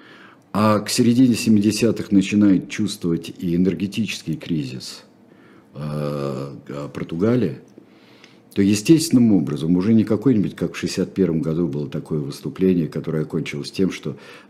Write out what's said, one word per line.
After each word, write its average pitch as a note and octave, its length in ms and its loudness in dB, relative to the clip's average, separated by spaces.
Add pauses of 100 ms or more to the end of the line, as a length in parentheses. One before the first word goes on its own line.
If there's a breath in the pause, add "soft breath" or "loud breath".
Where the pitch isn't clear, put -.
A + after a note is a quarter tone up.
(520 loud breath)
а G#2+ 280 2
к G2+ 100 -8
середине A#2+ 460 4
семидесятых G#2 760 2
начинает G2+ 580 4
чувствовать F2 720 -4
и E2+ 160 -2
энергетический F#2 800 -2
кризис – C2+ 680 -8 (720 soft breath)
э, D2 40 -14
а, C#2+ 1120 -8
Португалия, E2 680 -2 (960 soft breath)
то G2+ 80 4
естественным A#2+ 720 4
образом, D#2 440 2
уже G#2 160 2
не A2 120 6
какой-нибудь, G#2 500 0
как E2+ 180 -6
в - 40 -14
шестьдесят F#2 360 -4
первом E2 280 2
году D#2+ 260 -2
было C#2+ 200 -4
такое D2+ 300 -6
выступление, D#2 680 0
которое D#2 340 -4
окончилось D2 480 -6
тем, F#2+ 220 0
что C2+ 260 -10 (320 loud breath)